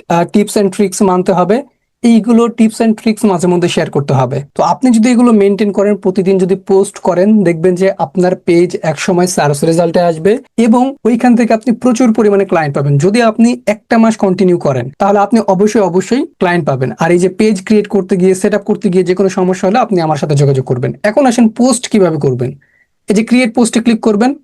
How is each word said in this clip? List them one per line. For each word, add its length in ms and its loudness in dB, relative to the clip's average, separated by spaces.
আহ, 160 0
tips 280 -2
and 180 0
tricks 340 -2
মানতে 280 0
হবে, 300 0
এইগুলো 440 2
tips 320 0
and 160 2
tricks 320 -2
মাঝে 200 0
মধ্যে 220 0
শেয়ার 220 -2
করতে 240 -2
হবে। 280 -2
তো 80 -2
আপনি 280 0
যদি 200 2
এগুলো 220 2
মেইনটেইন 400 2
করেন, 240 0
প্রতিদিন 420 -2
যদি 160 0
পোস্ট 440 -2
করেন, 460 2
দেখবেন 300 0
যে 240 0
আপনার 380 -2
পেজ 460 0
একসময় 440 -2
সার্চ 380 -2
রেজাল্টে 360 0
আসবে 380 0
এবং 480 0
ওইখান 320 2
থেকে 180 0
আপনি 220 -2
প্রচুর 380 0
পরিমাণে 300 2
ক্লায়েন্ট 320 -2
পাবেন। 220 0
যদি 240 2
আপনি 440 0
একটা 320 -2
মাস 180 2
কন্টিনিউ 420 0
করেন, 400 -4
তাহলে 200 2
আপনি 220 2
অবশ্যই, 400 0
অবশ্যই 460 -2
ক্লায়েন্ট 400 -2
পাবেন। 320 -2
আর 120 0
এই 80 4
যে 100 2
পেজ 360 -2
ক্রিয়েট 240 2
করতে 280 -2
গিয়ে, 180 2
সেট 200 0
আপ 80 -2
করতে 260 -2
গিয়ে 160 0
যে 100 0
কোনো 140 0
সমস্যা 400 -2
হলে 100 0
আপনি 220 0
আমার 160 -2
সাথে 180 -4
যোগাযোগ 300 0
করবেন। 280 -4
এখন 240 0
আসেন 220 2
পোস্ট 400 -2
কিভাবে 300 0
করবেন। 400 -4
এই 60 0
যে 100 0
ক্রিয়েট 300 0
পোস্টে 260 0
ক্লিক 200 0
করবেন, 440 0